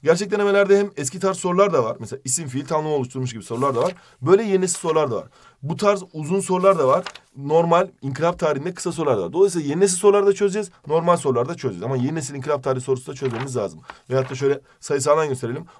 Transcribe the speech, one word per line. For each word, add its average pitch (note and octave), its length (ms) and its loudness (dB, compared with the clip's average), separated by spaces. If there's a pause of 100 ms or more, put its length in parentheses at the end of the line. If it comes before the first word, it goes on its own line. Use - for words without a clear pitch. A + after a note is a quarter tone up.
Gerçek F3 280 2
denemelerde G3+ 480 4
hem G3+ 180 0
eski D3 240 -6
tarz F#3 160 0
sorular F3+ 360 2
da C3+ 120 4
var. A2+ 160 -4
Mesela A2+ 240 -10
isim, C3 240 -4
fiil, C3 180 -6
tamlama D#3 280 -2
oluşturmuş B2+ 380 -4
gibi A2+ 100 -12
sorular B2 320 -2
da A#2 80 0
var. F3+ 120 0 (280)
Böyle F#3 200 4
yeni F#3+ 180 0
nesil F3+ 180 -2
sorular D#3 320 0
da A2 60 -4
var. F2 120 -8 (340)
Bu C#3+ 140 -6
tarz G3+ 260 0 (100)
uzun D#3+ 280 -2
sorular F#3 380 2
da C3+ 100 2
var. E3+ 160 2 (320)
Normal E3 520 2 (140)
inkılap D3 360 -2
tarihinde D3+ 360 -2
kısa F3+ 180 -6
sorular C3+ 260 0
da F#2+ 40 0
var. F2 100 -4
Dolayısıyla F3 360 2
yeni D#3+ 120 0
nesil F#3+ 160 4
sorular G3+ 300 4
da G3+ 60 6
çözeceğiz. G3+ 380 -2 (160)
Normal E3 300 2
sorular B2+ 320 0
da E3+ 60 -6
çözeceğiz. G2+ 300 -6
Ama C3+ 120 -4
yeni C3 180 -2
nesil C#3+ 200 -8
inkılap C#3 300 -4
tarihi C3 200 -2
sorusu C3 280 -2
da - 20 -10
çözmemiz B2+ 420 -6
lazım. F#2 240 -4 (300)
Veyahut C3 200 -2
da C3+ 40 -8
şöyle C#3 260 0 (200)
sayısaldan D3 480 2
gösterelim. B2+ 360 -6 (160)